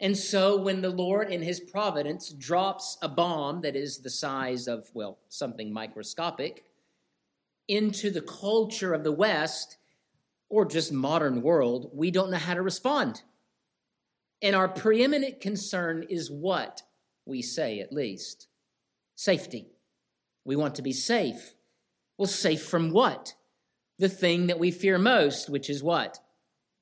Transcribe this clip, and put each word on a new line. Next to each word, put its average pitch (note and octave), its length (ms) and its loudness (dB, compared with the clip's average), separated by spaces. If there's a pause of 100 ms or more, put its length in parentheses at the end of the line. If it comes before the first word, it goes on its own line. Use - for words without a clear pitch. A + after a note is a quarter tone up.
And G3 180 2
so G3 420 4
when F#3+ 200 0
the F#3 100 -2
Lord F#3+ 400 0
in F3 100 -2
his F3 200 -4
providence E3+ 720 -4
drops F3 680 -2
a D#3+ 80 -4
bomb D#3 520 0
that D3 160 -4
is C#3 220 -6
the B2+ 120 -12
size C3 560 -4
of, A#2 260 -6
well, G#2 360 -10
something A#2 440 -8
microscopic A2 920 -8 (1040)
into G#3 420 0
the F3 100 -2
culture G#3 720 0
of D#3 120 0
the D#3 80 2
West, E3 640 0 (720)
or G#3+ 160 6
just D#3 260 0
modern C#3 500 2
world, B2+ 540 4
we D#3+ 160 0
don't F#3 220 2
know F3 60 0
how E3+ 160 -2
to F3 80 0
respond. F#3+ 600 0 (1200)
And G3 140 4
our F#3+ 120 4
preeminent B3+ 720 2
concern F3 680 -4
is E3 180 -4
what D3 540 -2 (420)
we C3 160 -6
say, A#2+ 380 -4
at G2 140 -10
least. A#2+ 560 -8 (640)
Safety. - 540 -2 (760)
We C3+ 120 -2
want D3 180 0
to C#3 80 -8
be C3 100 -2
safe. F3 640 -2 (640)
Well, G3 80 2
safe D#3+ 380 0
from E3 260 2
what? F3+ 460 2 (640)
The F#3+ 100 4
thing F3 380 2
that F3 120 2
we F3 120 4
fear F#3 260 2
most, F#3 540 4
which C#3 180 -4
is C#3+ 140 -6
what? D3+ 380 -2 (600)